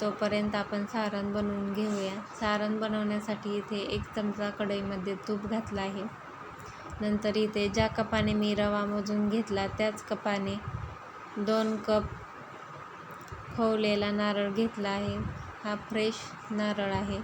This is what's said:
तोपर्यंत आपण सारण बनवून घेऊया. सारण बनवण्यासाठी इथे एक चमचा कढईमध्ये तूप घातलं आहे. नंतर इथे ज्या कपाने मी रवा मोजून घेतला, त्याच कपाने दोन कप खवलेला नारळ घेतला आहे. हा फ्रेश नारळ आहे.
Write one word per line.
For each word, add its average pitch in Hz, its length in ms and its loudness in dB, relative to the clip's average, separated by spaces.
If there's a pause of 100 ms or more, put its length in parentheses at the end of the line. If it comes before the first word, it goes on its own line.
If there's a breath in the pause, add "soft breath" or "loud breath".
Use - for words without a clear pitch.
तोपर्यंत 208 540 2
आपण 202 320 0
सारण 202 460 0
बनवून 202 400 0
घेऊया. 202 420 0 (260)
सारण 214 400 2
बनवण्यासाठी 208 760 0
इथे 202 300 -2
एक 208 300 -2
चमचा 208 340 0
कढईमध्ये 196 640 -2 (140)
तूप 208 180 0
घातलं 214 340 0
आहे. 196 240 -2 (960 loud breath)
नंतर 208 360 2
इथे 214 320 4
ज्या 220 200 6
कपाने 214 460 2
मी 208 200 4
रवा 208 320 2
मोजून 208 420 2
घेतला, 202 400 2
त्याच 214 340 0
कपाने 202 540 0 (840)
दोन 220 400 4
कप 214 320 2 (1500)
खवलेला 214 540 4
नारळ 208 400 2
घेतला 208 380 0
आहे. 202 280 0 (480)
हा 208 100 -2 (140)
फ्रेश 220 340 0 (280)
नारळ 208 420 2
आहे. 196 320 0